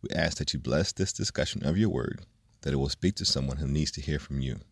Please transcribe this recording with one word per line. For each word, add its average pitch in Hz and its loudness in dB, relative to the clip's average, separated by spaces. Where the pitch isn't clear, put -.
We - -6
ask 80 2
that - -2
you 71 -2
bless 69 2
this - 0
discussion - -2
of 85 2
your 107 4
word, - -2
that 69 0
it 69 2
will 69 2
speak 90 2
to - -6
someone 67 0
who 73 -2
needs 73 2
to - -10
hear 73 -2
from 67 -4
you. 64 -2